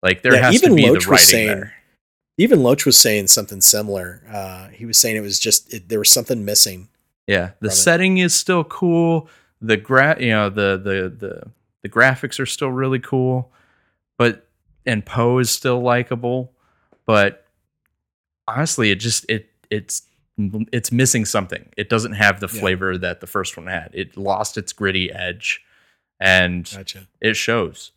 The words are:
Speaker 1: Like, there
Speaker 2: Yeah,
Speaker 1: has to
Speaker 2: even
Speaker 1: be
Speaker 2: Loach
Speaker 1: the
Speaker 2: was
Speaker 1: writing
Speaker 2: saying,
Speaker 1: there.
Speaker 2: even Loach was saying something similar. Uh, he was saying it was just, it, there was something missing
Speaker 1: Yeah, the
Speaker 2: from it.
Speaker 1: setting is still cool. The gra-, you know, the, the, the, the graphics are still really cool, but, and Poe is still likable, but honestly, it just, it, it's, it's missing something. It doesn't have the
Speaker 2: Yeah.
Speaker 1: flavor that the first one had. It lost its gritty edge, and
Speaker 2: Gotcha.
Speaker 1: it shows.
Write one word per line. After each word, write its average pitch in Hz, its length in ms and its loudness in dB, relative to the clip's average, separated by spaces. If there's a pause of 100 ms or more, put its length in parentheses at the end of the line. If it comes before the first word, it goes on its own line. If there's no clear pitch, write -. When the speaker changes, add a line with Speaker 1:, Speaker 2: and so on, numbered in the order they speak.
Speaker 1:
Like, 92 220 -2
there 127 100 6
Speaker 2:
Yeah, 127 80 6
Speaker 1:
has 151 180 6
to 370 60 4
Speaker 2:
even 262 100 8
Speaker 1:
be 147 80 6
Speaker 2:
Loach 123 80 6
Speaker 1:
the 151 60 6
Speaker 2:
was 90 100 -2
Speaker 1:
writing 95 180 6
Speaker 2:
saying, 113 220 4
Speaker 1:
there. 101 260 -6 (680)
Speaker 2:
even 190 240 6
Loach 123 240 2
was 131 100 4
saying 104 300 2
something 104 340 0
similar. 98 640 -2
Uh, 95 420 -12
he 113 180 -18
was 113 100 0
saying 113 180 2
it 110 60 -4
was 101 180 -6
just, - 320 -2
it, 98 180 -14
there 110 100 -2
was 104 100 0
something 117 340 0
missing 101 460 -2 (380)
Speaker 1:
Yeah, 92 320 0
the 107 80 -4
Speaker 2:
from 101 60 -4
it. - 20 -2
Speaker 1:
setting 185 420 2
is 175 160 0
still 180 300 0
cool. 165 680 0 (320)
The 110 160 0
gra-, 131 420 2
you 123 120 0
know, 107 180 2
the, 98 340 0
the, 95 320 -4 (120)
the, - 240 -14 (320)
the - 60 -10
graphics 127 500 0
are 131 80 -6
still - 220 -6
really 131 300 -2
cool, 127 520 -2 (680)
but, 120 300 0 (400)
and 110 180 -2
Poe 120 320 0
is 123 140 0
still 123 300 -2
likable, 123 720 -2 (540)
but 101 400 2 (1040)
honestly, 117 420 0
it 98 60 4
just, 110 340 -4
it, 110 220 -6 (180)
it's, - 320 -8 (680)
it's 120 200 -6
missing 123 340 2
something. 95 520 -6
It 104 100 -6
doesn't 113 260 -2
have 101 260 2
the 98 120 -8
Speaker 2:
Yeah. 110 80 -10
Speaker 1:
flavor 92 380 -2
that 90 220 -6
the 87 80 -18
first - 280 -6
one 82 120 -18
had. 90 260 -10
It - 240 -12
lost 98 400 -4
its - 160 -10
gritty 95 380 -4
edge, - 520 -8 (560)
and 90 520 0
Speaker 2:
Gotcha. 98 360 -16 (120)
Speaker 1:
it 107 160 -2
shows. 110 600 -4